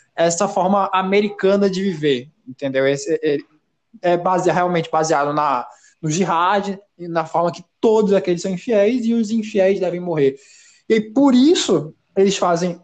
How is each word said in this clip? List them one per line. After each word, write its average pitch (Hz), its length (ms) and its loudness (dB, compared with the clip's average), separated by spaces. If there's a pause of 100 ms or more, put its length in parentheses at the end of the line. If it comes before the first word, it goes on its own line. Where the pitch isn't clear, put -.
(140)
essa 170 320 0
forma 196 460 0
americana 196 800 0
de 185 120 -4
viver, 151 460 -2 (180)
entendeu? 135 400 -4
Esse, 143 360 -2
é, 151 160 0 (640)
é 175 160 2
base-, 180 320 0
realmente 180 400 -2
baseado 156 420 0
na, 143 340 -2 (360)
no 156 80 -4
jihad 185 680 -2 (200)
e 175 100 -14
na 165 160 -4
forma 170 260 -2
que - 140 -12 (160)
todos 214 320 2
aqueles 180 300 0
são 190 80 -6
infiéis 220 560 0
e 233 80 2
os 220 160 0
infiéis 202 500 0
devem 175 180 -4
morrer. 156 380 0 (500)
E 220 140 2
por 269 340 2
isso 247 600 2 (200)
eles 196 220 2
fazem, 175 460 -2